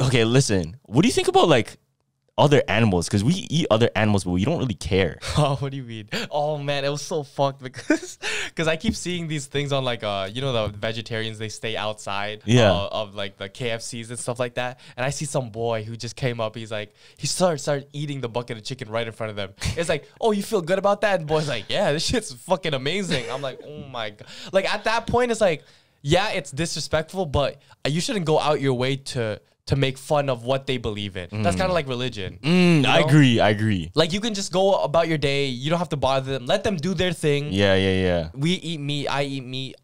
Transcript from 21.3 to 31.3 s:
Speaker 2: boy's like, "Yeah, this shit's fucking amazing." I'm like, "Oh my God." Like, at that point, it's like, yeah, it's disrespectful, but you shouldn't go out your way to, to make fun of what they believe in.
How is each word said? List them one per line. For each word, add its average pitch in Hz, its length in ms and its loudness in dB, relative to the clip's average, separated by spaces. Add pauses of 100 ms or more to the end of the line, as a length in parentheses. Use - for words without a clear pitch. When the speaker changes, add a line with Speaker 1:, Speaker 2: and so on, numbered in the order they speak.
Speaker 2:
boy's 156 160 2
like, 113 200 -4
"Yeah, 147 240 0
this 156 120 -2
shit's 214 280 -2
fucking 160 420 -2
amazing." 151 560 -2
I'm 135 120 -6
like, 131 220 -8
"Oh 151 260 -14
my 113 200 -6
God." - 160 -18 (240)
Like, 180 240 2
at 208 100 -4
that 226 220 0
point, 240 240 2
it's 226 100 -2
like, 175 220 2 (400)
yeah, 175 280 2
it's 143 200 -6
disrespectful, 160 760 -4
but 139 340 -2 (280)
you 151 120 0
shouldn't 202 260 -2
go 156 140 4
out 151 200 2
your 135 140 2
way 127 220 0
to, 117 440 -6 (260)
to 147 100 2
make 135 200 2
fun 143 320 0
of 120 160 -4
what 135 220 -2
they 131 100 0
believe 104 400 -6
in. 90 100 -8 (160)